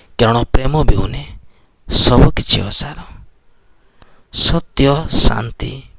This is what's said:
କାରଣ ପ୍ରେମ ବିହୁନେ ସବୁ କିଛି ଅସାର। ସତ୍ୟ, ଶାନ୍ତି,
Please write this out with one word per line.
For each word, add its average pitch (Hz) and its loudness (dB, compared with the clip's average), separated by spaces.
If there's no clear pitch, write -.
କାରଣ 117 2
ପ୍ରେମ 131 2
ବିହୁନେ - 2
ସବୁ - 4
କିଛି - -2
ଅସାର। 104 -8
ସତ୍ୟ, 143 0
ଶାନ୍ତି, - -2